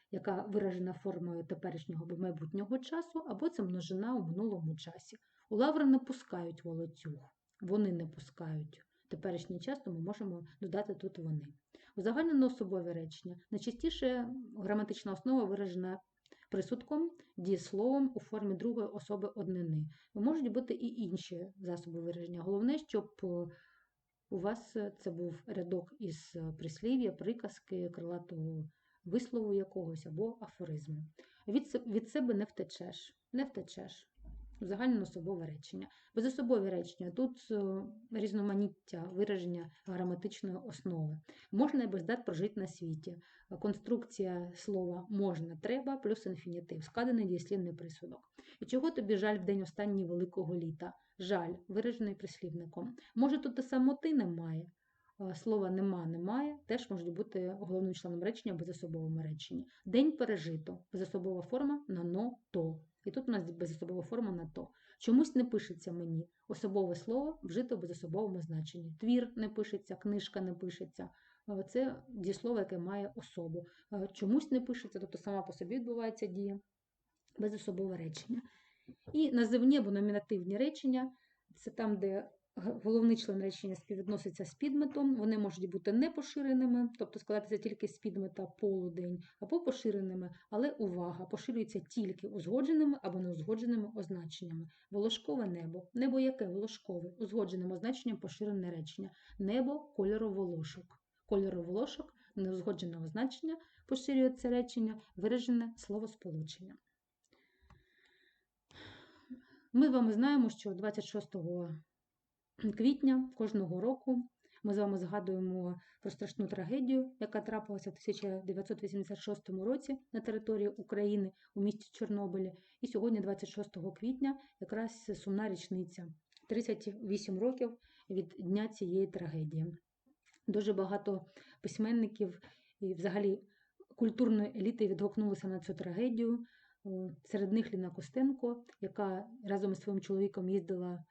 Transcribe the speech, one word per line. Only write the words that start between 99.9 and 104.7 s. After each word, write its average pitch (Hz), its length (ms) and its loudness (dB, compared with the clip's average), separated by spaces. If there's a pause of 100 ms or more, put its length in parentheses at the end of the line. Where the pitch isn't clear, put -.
волошок. 175 680 -4 (260)
Кольору 190 360 2
волошок, 196 520 -4 (220)
неузгоджене 180 640 -2
означення, 247 580 -2 (300)
поширює 262 440 4
це 254 200 -2
речення, 233 500 0 (160)